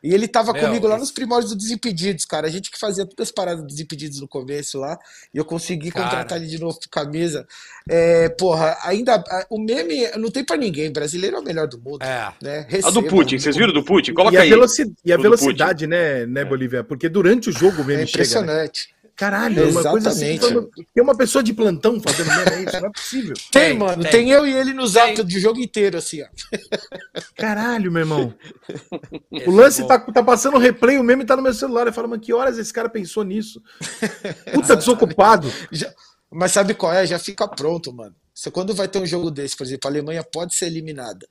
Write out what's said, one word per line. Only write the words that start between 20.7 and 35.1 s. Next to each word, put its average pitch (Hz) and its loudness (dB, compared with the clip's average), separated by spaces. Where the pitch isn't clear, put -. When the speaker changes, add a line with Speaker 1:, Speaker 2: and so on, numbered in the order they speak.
Speaker 4:
tem 240 4
uma 269 4
pessoa 262 2
de 220 0
plantão 214 0
fazendo 160 -2
meme, 180 4
é 185 -6
isso, 185 -4
não 185 -6
é 208 -6
possível. 220 -8
Speaker 1:
Tem, 302 6
Speaker 2:
Tem, 285 2
Speaker 1:
mano, 180 0
Speaker 2:
tem. 156 0
Speaker 1:
tem 233 6
eu 285 6
e 269 0
ele 262 0
no 262 -4
zap 226 4
Speaker 2:
Tem. 214 -2
Speaker 1:
do 180 -4
jogo 220 2
inteiro, 202 -2
assim, 160 -10
ó. 131 -16
Speaker 4:
Caralho, 214 -2
meu 165 0
irmão. 147 -2
Speaker 2:
Esse 156 -2
Speaker 4:
O - 4
lance 233 8
Speaker 2:
é - -4
bom. 127 -6
Speaker 4:
tá, 262 4
tá 240 0
passando 254 2
replay, 247 4
o 262 2
meme 254 4
tá 262 2
no 262 -2
meu 262 0
celular. 240 -2
Eu 220 -4
falo, 233 -6
"Mano, 226 -8
que 226 -4
horas 247 0
esse 220 -8
cara 226 -4
pensou 214 -6
nisso?" 208 -8
Speaker 1:
<laughs> - -10
Speaker 4:
Puta 254 4
desocupado. 196 4